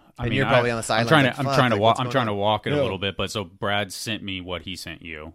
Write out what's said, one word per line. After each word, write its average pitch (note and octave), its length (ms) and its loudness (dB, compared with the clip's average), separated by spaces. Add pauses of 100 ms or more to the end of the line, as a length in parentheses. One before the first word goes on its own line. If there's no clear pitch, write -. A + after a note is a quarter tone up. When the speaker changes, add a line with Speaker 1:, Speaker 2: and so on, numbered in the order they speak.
(180)
Speaker 1:
I B2 60 -6
Speaker 2:
And A#2+ 60 -2
Speaker 1:
mean, A2 80 0
Speaker 2:
you're C3+ 80 2
probably A#2+ 240 4
Speaker 1:
I, A#2+ 40 0
Speaker 2:
on A#2 40 -2
the - 20 -4
Speaker 1:
I'm A2 40 -6
Speaker 2:
sidelines A#2 260 2
Speaker 1:
trying D3 160 6
Speaker 2:
like, B2 80 0
Speaker 1:
to, - 60 -8
I'm C3 60 -2
Speaker 2:
"Fuck, C3+ 100 0
Speaker 1:
trying C3 160 4
to A2 60 2
Speaker 2:
like, G2+ 40 0
Speaker 1:
wa-, A2 80 6
Speaker 2:
what's A2+ 120 4
Speaker 1:
I'm - 40 -4
Speaker 2:
going A#2+ 60 -6
Speaker 1:
trying B2+ 160 2
to G#2+ 60 0
Speaker 2:
on?" G2+ 40 -4
Speaker 1:
walk G#2 300 0
it A2+ 60 0
a - 20 0
Speaker 3:
No. D3 80 2
Speaker 1:
little F#2+ 160 -2
bit, F#2+ 180 -4
but G2 140 -4
so G#2 140 -4
Brad G2+ 480 -4
sent - 280 -8
me F#2+ 200 -8
what F2 220 -8
he F2+ 120 -10
sent E2 260 -12
you D#2 340 -14